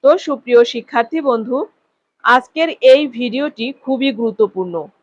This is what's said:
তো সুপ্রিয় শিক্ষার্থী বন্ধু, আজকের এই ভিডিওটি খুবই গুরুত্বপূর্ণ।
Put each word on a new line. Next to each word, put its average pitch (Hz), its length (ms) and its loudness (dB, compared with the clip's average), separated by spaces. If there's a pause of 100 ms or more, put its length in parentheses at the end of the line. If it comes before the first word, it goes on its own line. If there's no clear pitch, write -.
তো 277 60 6 (140)
সুপ্রিয় 247 360 2 (120)
শিক্ষার্থী 233 460 -4 (100)
বন্ধু, 240 300 -4 (680)
আজকের 254 440 0 (240)
এই 285 100 6 (160)
ভিডিওটি 247 480 -6 (160)
খুবই 262 260 -2 (100)
গুরুত্বপূর্ণ। 196 560 -2 (280)